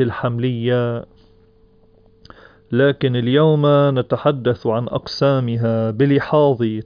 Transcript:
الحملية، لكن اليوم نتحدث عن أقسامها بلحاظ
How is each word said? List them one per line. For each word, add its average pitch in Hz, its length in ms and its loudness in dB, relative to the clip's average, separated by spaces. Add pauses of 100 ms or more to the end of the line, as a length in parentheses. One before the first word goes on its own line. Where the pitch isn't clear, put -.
الحملية، 120 1040 -2 (1700)
لكن 131 440 0
اليوم 147 460 2 (360)
نتحدث 123 680 -2
عن 117 220 -2
أقسامها 117 1000 -2
بلحاظ 139 720 2 (220)